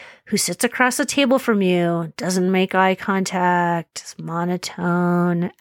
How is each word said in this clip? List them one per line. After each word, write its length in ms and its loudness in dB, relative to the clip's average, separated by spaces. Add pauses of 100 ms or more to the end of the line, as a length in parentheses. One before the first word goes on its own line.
(260)
who 120 0
sits 260 -2
across 320 0
the 100 0
table 340 2
from 220 0
you, 540 0
doesn't 360 0
make 220 2
eye 220 2
contact, 1040 0
is 160 -20
monotone, 1400 -2